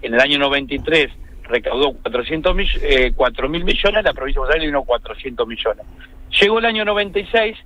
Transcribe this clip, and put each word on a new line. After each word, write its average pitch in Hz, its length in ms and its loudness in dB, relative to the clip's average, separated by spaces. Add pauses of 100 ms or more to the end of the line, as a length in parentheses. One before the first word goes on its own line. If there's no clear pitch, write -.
En 120 120 -4
el 120 80 6
año 143 180 4
noventa 139 340 0
y 139 60 -4
tres 156 320 2 (320)
recaudó 123 500 0
cuatrocientos 151 600 -2
mill-, - 260 0
eh, 131 340 2
cuatro 127 340 0
mil 170 140 -4
millones, 202 400 2
la 165 100 2
provincia 135 240 -2
de - 20 2
Buenos 131 160 2
Aires 160 120 -2
vino 143 160 0
cuatrocientos 117 640 -4
millones. 113 380 -4 (540)
Llegó 214 200 4
el 226 60 0
año 220 200 0
noventa 202 340 0
y 196 120 -8
seis 220 340 0